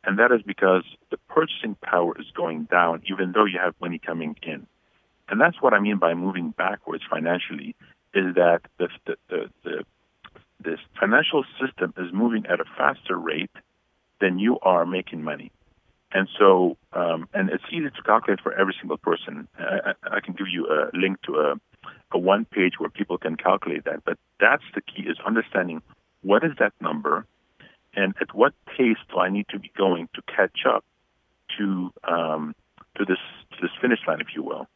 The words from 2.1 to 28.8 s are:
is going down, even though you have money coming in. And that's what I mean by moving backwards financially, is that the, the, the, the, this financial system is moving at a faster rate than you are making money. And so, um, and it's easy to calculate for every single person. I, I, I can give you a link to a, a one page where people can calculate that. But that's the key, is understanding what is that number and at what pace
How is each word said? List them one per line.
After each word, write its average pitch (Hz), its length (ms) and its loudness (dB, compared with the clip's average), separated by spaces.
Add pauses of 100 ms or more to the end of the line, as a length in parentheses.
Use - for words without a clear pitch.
is - 140 -14
going 82 300 -4
down, 85 460 2
even 92 220 -4
though 107 120 4
you 92 140 -2
have 90 220 -2
money 85 240 -6
coming 82 380 -6
in. 78 240 -10 (640)
And 107 120 -2
that's 170 220 4
what 123 120 6
I 101 60 4
mean 104 180 0
by 85 160 2
moving 87 360 -4
backwards 87 580 -6
financially, 82 640 -4 (400)
is 92 200 0
that 87 260 6 (180)
the, 90 100 -2 (180)
the, 82 100 -6 (120)
the, - 220 -6 (120)
the, 80 220 -8 (800)
this 82 180 -6 (180)
financial 135 460 2 (160)
system 107 360 -4
is 90 160 -8
moving 110 340 0
at 87 140 0
a 80 40 -2 (120)
faster 101 400 -2
rate 80 340 -4 (720)
than 92 200 2
you 117 220 2
are 87 220 6
making 87 380 -6
money. 73 300 -10 (600)
And 95 160 0 (100)
so, 92 380 8 (160)
um, 85 400 -2
and 95 180 0
it's - 200 -4
easy 160 180 -4
to - 140 -12
calculate 107 380 2
for - 120 -4
every 95 260 2
single - 200 -6
person. - 500 -4 (100)
I, 95 340 -4 (120)
I, - 120 -4
I 104 40 0
can 95 140 -10
give 95 140 -6
you 87 180 -4
a 76 300 0
link 95 260 0
to 73 140 -4
a, 73 180 2 (580)
a 90 60 0
one 98 260 4
page 92 340 0
where 76 120 -4
people 90 260 -4
can 78 200 -4
calculate 85 480 0
that. 78 200 -6
But 90 140 -4 (220)
that's 117 240 4 (100)
the 101 80 -6
key, - 220 -12
is 82 200 -4
understanding 92 560 -2 (420)
what 104 220 4
is 151 140 0
that 104 220 2
number 78 440 -2 (680)
and 98 260 0
at - 140 -4
what 127 180 6 (140)
pace 123 320 2 (120)